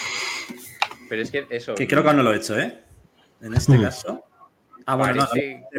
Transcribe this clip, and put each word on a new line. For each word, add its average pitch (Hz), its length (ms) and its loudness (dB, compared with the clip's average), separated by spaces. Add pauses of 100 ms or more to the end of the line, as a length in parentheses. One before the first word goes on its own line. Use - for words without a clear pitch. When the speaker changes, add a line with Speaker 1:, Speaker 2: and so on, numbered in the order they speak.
(1080)
Speaker 1:
Pero 110 140 -4
es 131 80 -6
que 143 200 -4
eso 120 240 -6
Speaker 2:
Que 131 120 -2
creo 147 160 2
que 147 60 4
aún 147 100 6
no 131 40 4
lo 117 100 4
he 107 40 2
hecho, 104 220 -2
¿eh? 214 240 -4 (580)
En 113 140 -12
este 131 220 6
Speaker 3:
Mm. 113 60 6
Speaker 2:
caso. - 420 -4 (640)
Ah, 131 100 0
bueno, 131 180 2
no, 135 140 4
Speaker 1:
parece 131 360 -4 (140)